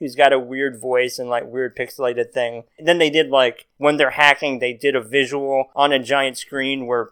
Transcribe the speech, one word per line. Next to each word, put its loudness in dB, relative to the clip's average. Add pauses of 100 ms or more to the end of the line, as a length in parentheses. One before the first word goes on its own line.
who's -8
got 6
a 4
weird -6
voice -2
and, -6
like, -2
weird -6
pixelated -4
thing. -4 (140)
And -6
then 4
they 2
did, 2
like, 2 (100)
when 0
they're 2
hacking, 2
they -4
did -2
a 0
visual -2 (100)
on 4
a 2
giant -2
screen -6
where -2